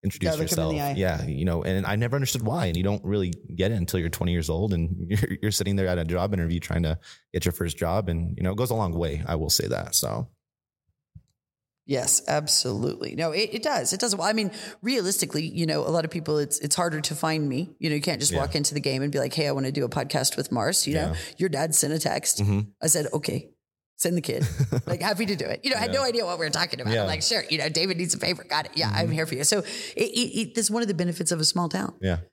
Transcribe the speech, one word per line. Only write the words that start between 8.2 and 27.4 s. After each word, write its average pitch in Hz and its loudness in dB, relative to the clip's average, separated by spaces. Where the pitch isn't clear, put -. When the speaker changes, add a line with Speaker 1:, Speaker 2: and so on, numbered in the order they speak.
Speaker 1:
you 87 -4
know, 92 0
it 101 -4
goes 123 0
a 117 0
long 101 0
way. 80 -2
I 82 0
will 78 0
say - 2
that. 50 -2
So. 55 0
Speaker 2:
Yes, - 2
absolutely. 143 0
No, 160 0
it, 202 0
it 226 -4
does. 226 0
It 190 -2
does. 220 0
Well, 202 0
I 214 4
mean, 220 0
realistically, 185 0
you 165 0
know, 151 2
a - 0
lot 160 2
of 160 -4
people, 151 0
it's, 147 0
it's 147 0
harder 170 0
to 151 -4
find 156 0
me. 143 -4
You 160 0
know, 147 2
you 151 0
can't 151 -2
just 143 2
Speaker 1:
Yeah. - 2
Speaker 2:
walk 139 0
into 147 0
the 143 -2
game 135 0
and 147 0
be 143 -2
like, 127 -2
"Hey, 151 2
I 139 0
wanna 135 -2
do 143 -2
a 120 -2
podcast 131 0
with - -4
Mars." 123 2
You 135 0
know, - 2
Speaker 1:
Yeah. 82 -2
Speaker 2:
your 175 2
dad 156 0
sent 147 2
a 160 0
text. - 0
Speaker 1:
Mm-hmm. 104 4
Speaker 2:
I - -2
said, 156 2
"Okay, 143 -2
send 175 2
the 165 2
kid." 139 0
Speaker 1:
<laughs> - -2
Speaker 2:
Like, 175 -2
happy 202 0
to 196 0
do 127 -2
it. - -4
You 269 0
know, 247 2
I 214 0
had 233 0
Speaker 1:
Yeah. 269 2
Speaker 2:
no 269 2
idea 233 0
what 175 -2
we 160 0
were 151 0
talking 151 -2
about. 113 0
Speaker 1:
Yeah. 113 4
Speaker 2:
I'm 95 0
like, 87 -2
"Sure, - 0